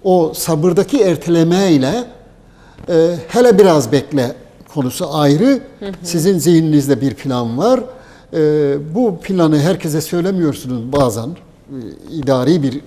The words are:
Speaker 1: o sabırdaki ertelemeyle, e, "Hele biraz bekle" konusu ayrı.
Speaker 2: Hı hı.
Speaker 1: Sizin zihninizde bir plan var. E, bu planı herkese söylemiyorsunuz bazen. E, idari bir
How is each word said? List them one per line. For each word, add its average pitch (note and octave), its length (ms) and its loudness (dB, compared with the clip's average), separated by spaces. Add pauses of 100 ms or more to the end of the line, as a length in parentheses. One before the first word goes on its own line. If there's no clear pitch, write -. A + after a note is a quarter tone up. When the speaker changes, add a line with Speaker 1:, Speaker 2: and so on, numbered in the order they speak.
Speaker 1:
o F3+ 320 2
sabırdaki F3 640 0
ertelemeyle, E3+ 1000 2 (880)
e, E3+ 260 2 (120)
"Hele A#3 320 4
biraz D#3 320 4
bekle" C3 440 -2 (380)
konusu C3+ 420 -4
ayrı. D#3 440 2 (200)
Speaker 2:
Hı G#3 60 -14
hı. G3 60 -8 (120)
Speaker 1:
Sizin F3 340 0
zihninizde D3+ 640 2
bir C3+ 120 -2
plan B2 440 -4
var. A#3+ 220 2 (540)
E, D3+ 420 2 (200)
bu A3 220 0
planı D#3+ 420 0
herkese D#3 420 -2
söylemiyorsunuz D3+ 920 -4
bazen. B2 380 0
E, - 480 -18 (340)
idari C#3 520 0
bir C3+ 240 -4